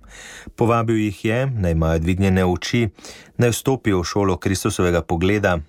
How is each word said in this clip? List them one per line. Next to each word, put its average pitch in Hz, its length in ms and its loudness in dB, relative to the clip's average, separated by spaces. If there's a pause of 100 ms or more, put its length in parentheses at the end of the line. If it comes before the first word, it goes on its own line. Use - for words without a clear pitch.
(560)
Povabil 117 460 2
jih 104 240 -4
je, 113 140 0 (200)
naj 87 160 0
imajo 80 240 2
dvignjene 92 460 2
oči, 104 420 0 (500)
naj 120 140 4
vstopijo 110 480 0
v 85 80 -4
šolo 98 320 0
Kristusovega 90 640 0
pogleda, 92 560 0 (120)